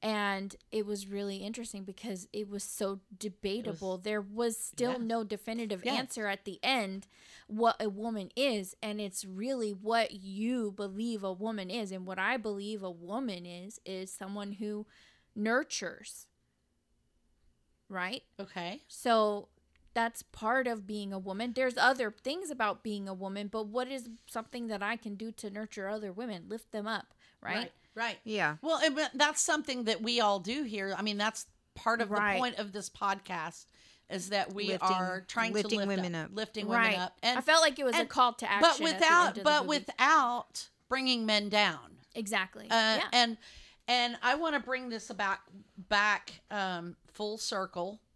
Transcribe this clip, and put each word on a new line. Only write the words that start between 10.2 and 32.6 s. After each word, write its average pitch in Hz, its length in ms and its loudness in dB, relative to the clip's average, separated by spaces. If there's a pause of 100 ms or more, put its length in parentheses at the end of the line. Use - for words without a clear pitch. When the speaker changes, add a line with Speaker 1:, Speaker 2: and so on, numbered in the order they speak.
Speaker 1:
believe 202 500 -4
a 190 100 -2
woman 196 380 -6
is. 208 220 -4
And 185 120 -8
what 185 140 -8
I 208 180 2
believe 208 460 -4
a 185 80 -6
woman 180 560 -6
is, 175 400 -12
is 190 260 -8
someone 202 420 -8
who 208 320 -6 (500)
nurtures. 214 880 -2 (1600)
Right? 190 340 -4 (180)
Speaker 2:
Okay. 190 480 -6
Speaker 1:
So 214 600 4 (460)
that's 226 280 0
part 247 440 0
of 220 200 -4
being 202 260 -4
a 196 60 -4
woman. 196 360 -4
There's 254 220 2
other 254 340 6
things 320 400 -6
about 220 320 -2
being 202 260 -4
a 190 60 -6
woman, 196 340 -6
but 220 180 -4
what 247 220 -2
is 254 200 -8 (180)
something 233 420 -8
that 202 140 -4
I 214 140 -2
can 208 200 -8
do 226 160 -8
to 214 180 -10
nurture 208 380 -8
other 208 240 -6
women, 196 360 -8
lift 226 240 -10
them 208 140 -4
up, 220 260 -6 (300)
right? 170 140 -4
Speaker 2:
Right, 233 160 -6 (220)
right. 226 300 -4
Speaker 3:
Yeah. 180 380 0
Speaker 2:
Well, 311 200 2
and 302 120 4
but 294 200 0
that's 294 280 2
something 277 420 0
that 214 160 2
we 233 200 2
all 208 200 6
do 233 220 -2
here. 202 340 -4
I 196 60 -4
mean, 208 160 0
that's 214 260 0 (300)
part 226 260 2
of 214 100 0
Speaker 1:
Right. 208 240 4
Speaker 2:
the - 40 2
point 247 200 0
of 202 140 -6